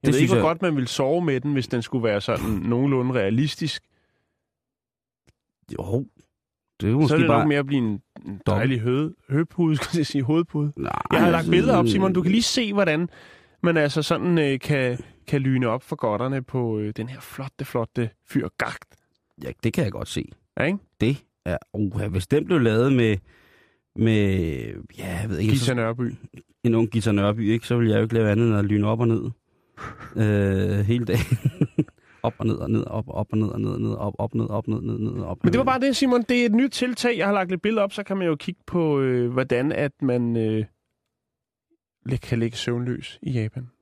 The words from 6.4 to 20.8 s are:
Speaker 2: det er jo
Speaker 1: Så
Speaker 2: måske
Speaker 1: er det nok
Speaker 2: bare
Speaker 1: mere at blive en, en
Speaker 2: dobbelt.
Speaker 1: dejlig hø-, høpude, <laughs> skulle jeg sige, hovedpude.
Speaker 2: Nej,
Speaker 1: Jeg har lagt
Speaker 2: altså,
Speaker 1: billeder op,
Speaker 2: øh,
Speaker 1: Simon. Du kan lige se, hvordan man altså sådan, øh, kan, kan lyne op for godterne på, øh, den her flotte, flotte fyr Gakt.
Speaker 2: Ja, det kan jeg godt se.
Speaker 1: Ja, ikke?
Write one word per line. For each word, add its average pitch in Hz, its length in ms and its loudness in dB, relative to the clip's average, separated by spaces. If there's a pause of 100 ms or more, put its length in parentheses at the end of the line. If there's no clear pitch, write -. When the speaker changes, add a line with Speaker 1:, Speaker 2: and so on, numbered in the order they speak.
Speaker 2:
det - 60 -2
er 104 40 4
jo 120 60 4
Speaker 1:
Så 147 40 4
Speaker 2:
måske 147 140 4
Speaker 1:
er 160 40 4
det 165 80 6
nok 117 120 6
Speaker 2:
bare 151 100 4
Speaker 1:
mere 143 100 4
at 139 80 0
blive 139 120 0
en, 123 60 2
en 107 160 -2 (260)
Speaker 2:
dobbelt. 98 200 -8
Speaker 1:
dejlig 113 340 2
hø-, 131 300 0 (200)
høpude, 160 460 0
<laughs> - 0 -
skulle - 220 -2
jeg 151 80 0
sige, 143 160 -2
hovedpude. 147 540 0
Speaker 2:
Nej, - 160 -4 (200)
Speaker 1:
Jeg 160 80 4
har - 100 6
lagt 170 60 4
Speaker 2:
altså, 165 140 0
Speaker 1:
billeder 180 260 4
op, 170 80 4
Speaker 2:
øh, 117 60 4
Speaker 1:
Simon. 190 220 2
Du 175 100 2
kan 165 80 2
lige 226 120 4
se, 220 300 -2
hvordan 175 360 2 (540)
man 170 140 2
altså 151 260 2
sådan, 165 360 2
øh, 139 220 2
kan, 127 380 0 (300)
kan 143 120 0
lyne 131 280 2
op 120 140 -2
for - 140 -8
godterne 127 460 -2
på, 120 360 -2
øh, 107 180 -4
den 113 120 -6
her 131 120 -14
flotte, - 440 -12
flotte 117 460 -4 (180)
fyr - 200 -2 (100)
Gakt. - 380 -6 (480)
Speaker 2:
Ja, 64 60 -8 (140)
det 113 80 0
kan 160 120 0
jeg 101 80 -4
godt - 160 -8
se. - 240 -8 (260)
Speaker 1:
Ja, - 60 0
ikke? 190 140 0 (220)